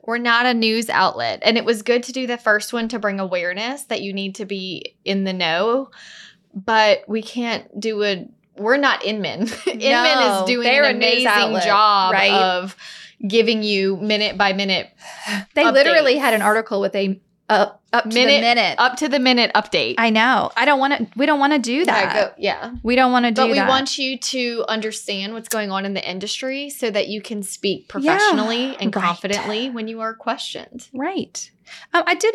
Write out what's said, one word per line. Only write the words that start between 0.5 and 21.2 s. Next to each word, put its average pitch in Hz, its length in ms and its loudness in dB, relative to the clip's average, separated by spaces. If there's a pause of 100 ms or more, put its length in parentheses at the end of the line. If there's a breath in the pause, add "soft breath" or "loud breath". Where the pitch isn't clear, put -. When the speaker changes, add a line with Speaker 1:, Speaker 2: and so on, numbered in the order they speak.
Speaker 1:
news 226 360 0
outlet. - 540 0
And 233 140 2
it - 80 -4
was 226 160 0
good 240 220 0
to 247 100 -12
do 262 120 -6
the 240 120 -6
first 208 340 0
one 226 180 -4
to 233 100 -6
bring 196 200 -4
awareness 185 640 -4
that - 160 -6
you 196 120 -8
need 196 220 -6
to 208 100 -10
be 190 580 -10
in 196 220 -2
the 190 80 -2
know. 185 580 -2 (640 loud breath)
But 214 540 2
we 214 140 -4
can't 233 580 -8
do 214 240 -4
a, 196 240 -2 (300)
we're 226 200 -2
not 277 260 0
Inman. 185 380 -4 (160)
<laughs> - 100 -12
Inman 226 120 -4
Speaker 2:
No, 240 640 2
Speaker 1:
is - 40 -2
doing 240 160 0
Speaker 2:
they're 262 200 4
Speaker 1:
an 262 140 2
Speaker 2:
a - 20 -4
news 233 100 2
Speaker 1:
amazing 247 180 2
Speaker 2:
outlet, 208 360 2
Speaker 1:
job 202 500 4
Speaker 2:
right? 196 180 2
Speaker 1:
of 185 440 0 (520 loud breath)
giving 220 360 2
you 196 340 0
minute 208 400 -2
by 196 160 2
minute 190 360 -2 (640 loud breath)
Speaker 2:
They 226 160 4
literally 285 440 4
Speaker 1:
updates. 294 40 0
Speaker 2:
had 262 160 2
an 214 60 0
article 214 380 0
with 196 160 -2
a, 196 240 -2 (300)
uh, 214 220 2 (200)
up 233 140 2
to 220 40 -8
the 220 60 -2
Speaker 1:
Minute, 254 260 6
Speaker 2:
minute. 226 380 2
Speaker 1:
up 254 180 2
to 302 100 -2
the 277 120 2
minute 247 340 2
update. 147 460 0
Speaker 2:
I 226 100 4
know. 220 480 2
I 240 80 2
don't 277 140 4
wanna, 262 360 0
we 269 120 2